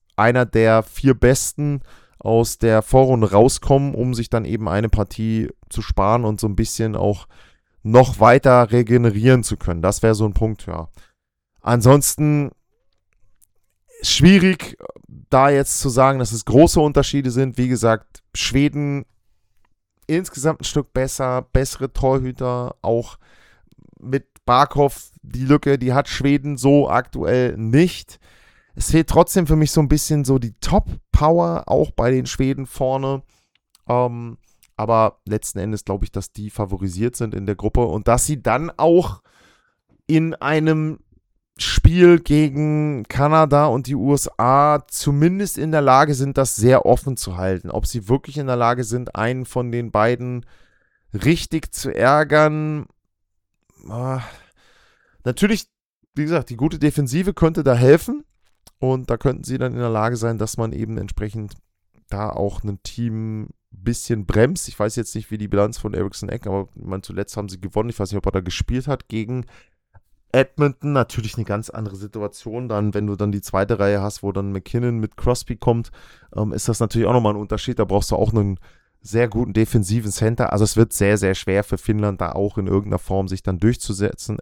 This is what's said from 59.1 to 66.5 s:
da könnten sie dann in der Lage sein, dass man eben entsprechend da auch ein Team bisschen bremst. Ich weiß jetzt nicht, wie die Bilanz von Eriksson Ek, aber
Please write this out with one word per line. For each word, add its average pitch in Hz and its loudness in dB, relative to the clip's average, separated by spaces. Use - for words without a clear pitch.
da 120 -2
könnten - -2
sie 131 -6
dann 127 -4
in 120 -6
der 120 -2
Lage 113 -2
sein, 113 -4
dass 110 -6
man 113 -4
eben 110 -8
entsprechend 104 -8
da 101 -6
auch - -6
ein 101 -8
Team 110 -8
bisschen 110 -6
bremst. 127 0
Ich - -12
weiß 107 -4
jetzt 113 -8
nicht, 107 -12
wie 110 -6
die 104 -8
Bilanz 104 0
von 104 -8
Eriksson 98 -8
Ek, 113 -10
aber 98 -6